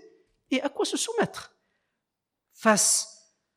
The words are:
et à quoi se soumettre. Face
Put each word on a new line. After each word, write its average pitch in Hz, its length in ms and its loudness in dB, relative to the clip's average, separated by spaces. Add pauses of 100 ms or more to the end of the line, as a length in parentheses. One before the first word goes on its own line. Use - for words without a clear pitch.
(500)
et 262 120 0
à 277 60 -4
quoi - 160 -2
se - 120 -4
soumettre. - 600 -4 (960)
Face - 840 0 (220)